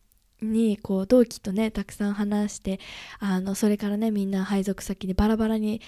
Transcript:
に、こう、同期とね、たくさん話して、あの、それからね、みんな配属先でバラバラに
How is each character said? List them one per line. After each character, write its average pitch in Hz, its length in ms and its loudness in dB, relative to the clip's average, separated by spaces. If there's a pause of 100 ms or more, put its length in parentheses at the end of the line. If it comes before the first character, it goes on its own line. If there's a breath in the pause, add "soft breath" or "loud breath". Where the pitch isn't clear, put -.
(400)
に、 220 360 2
こ 190 260 -2
う、 196 40 -4
同 247 180 8
期 - 160 -8
と 202 120 -6
ね、 220 180 0
た 202 140 -4
く - 80 -18
さ 208 160 -2
ん 202 60 -2
話 208 400 -2
し - 40 -14
て、 190 220 -6 (400 loud breath)
あ 190 200 0
の、 196 140 -4
そ 214 140 2
れ 208 80 2
か 208 120 -2
ら 208 80 -2
ね、 220 140 0
み 202 140 0
ん 196 80 -2
な 190 120 0
配 196 200 0
属 190 180 -4
先 196 240 -8
で 185 80 -2
バ 202 140 4
ラ 220 80 2
バ 220 100 2
ラ 220 120 0
に 214 300 -2